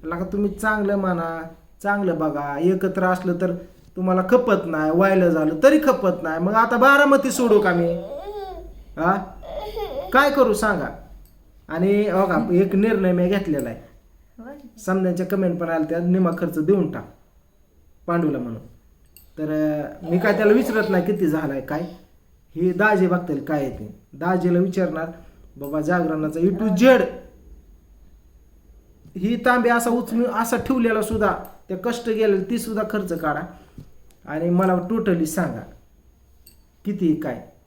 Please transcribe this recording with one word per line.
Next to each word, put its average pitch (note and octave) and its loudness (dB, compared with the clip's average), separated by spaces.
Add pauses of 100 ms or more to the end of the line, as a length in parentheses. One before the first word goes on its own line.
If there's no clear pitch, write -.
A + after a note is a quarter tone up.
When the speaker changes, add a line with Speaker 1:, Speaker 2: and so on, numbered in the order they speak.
Speaker 1:
लका E3+ -4
तुम्ही G3+ -2
चांगलं G#3 -2
म्हणा, E3 -2 (400)
चांगलं G3 0
बघा, C#3+ -2
एकत्र F#3 0
असलं F#3 0
तर F3+ 0 (440)
तुम्हाला F#3 0
खपत A3+ 4
नाही, D#3 -2
व्हायला F#3 4
झालं D#3 0
तरी D4 8
खपत F#3+ 0
नाही. D#3+ -4
मग G3 -2
आता A3+ 2
बारामती C#4 6
सोडू G#3+ 4
का F3+ 0
मी? E3+ 0 (1040)
हा? - -2 (800)
काय C#4 4
करू B3 2
सांगा? G3+ -2 (800)
आणि G3+ 0
हो F#3+ 2
का, D#3 0
एक F#3+ 2
निर्णय G3 2
मी F3 2
घेतलेला E3 -2
आहे. A2 -10 (640)
Speaker 2:
होय. C4+ -20
Speaker 1:
समजायच्या F#3 0
कमेंट F3+ -2
पण E3+ -4
आल्या D#3+ -2
त्या, E3 -2
निमा F3+ 2
खर्च D#3+ -2
देऊन E3 2
टाक A2 -10 (1000)
पांडूला E3 0
म्हणून. A#2+ -10 (720)
तर, D#3 -6
अं, D3+ -4
मी F3 2
काय F#3+ 2
त्याला G#3+ 4
विचारत A3 2
नाही F3+ 2
किती F3 0
झालाय D3+ -2
काय. D3+ -6 (760)
हे F3+ 0
दाजी F#3+ 2
बघतील E3 -2
काय D3+ -2
आहे C3 -4
ते. - -14
दाजीला F3 0
विचारणार, F3 0 (500)
"बाबा C#3+ -6
जागरणाचा D#3 0
A E3+ 0
to G3+ 0
Z A#3+ 6 (2250)
ही G#3 0
तांबे A#3+ 2
असा A#3 2
उचलून A#3 0
असा A3+ -2
ठेवलेला A3+ 0
सुद्धा, G#3 0 (340)
त्या F#3 -6
कष्ट A#3+ -4
गेलेलं G#3+ 2
ती A#3+ -2
सुद्धा G#3+ -4
खर्च F#3 -4
काढा D3+ -4 (880)
आणि D#3+ -2
मला F#3 4
totally F3+ 0
सांगा D3 -4 (1200)
किती E3+ 0
काय." B2 -8 (200)